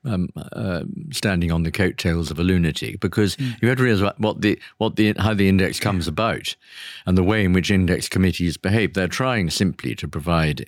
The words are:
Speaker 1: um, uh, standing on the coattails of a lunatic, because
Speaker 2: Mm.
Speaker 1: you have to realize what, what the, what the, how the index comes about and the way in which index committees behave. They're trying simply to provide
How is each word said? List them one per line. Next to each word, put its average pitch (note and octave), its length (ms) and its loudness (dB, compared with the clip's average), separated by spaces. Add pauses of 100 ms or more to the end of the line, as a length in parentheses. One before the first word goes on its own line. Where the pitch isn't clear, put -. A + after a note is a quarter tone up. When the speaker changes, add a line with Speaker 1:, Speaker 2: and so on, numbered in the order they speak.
Speaker 1:
um, F#2+ 300 -2
uh, F2+ 480 -6 (300)
standing F2 400 0
on E2+ 100 0
the D#2+ 80 -2
coattails E2+ 600 -2
of D2+ 80 -6
a - 20 -2
lunatic, F2 560 0
because G2+ 380 0
Speaker 2:
Mm. B2+ 260 -4
Speaker 1:
you A2+ 60 4
have B2+ 100 2
to B2+ 60 2
realize G#2+ 180 2
what, G2+ 160 -2
what G#2+ 220 -2
the, G#2 180 2 (200)
what A2 180 -2
the, G#2+ 240 4
how G#2+ 140 2
the G2 140 4
index F#2+ 300 2
comes F2+ 300 -2
about F2 480 -2 (500)
and F#2 100 4
the F#2 60 6
way G#2 220 4
in F2+ 80 4
which F2+ 180 2
index F2+ 380 2
committees F2 480 0
behave. G2+ 380 0
They're F#2 120 0
trying A2 440 -2
simply D2+ 440 -2
to - 140 -10
provide D#2 600 0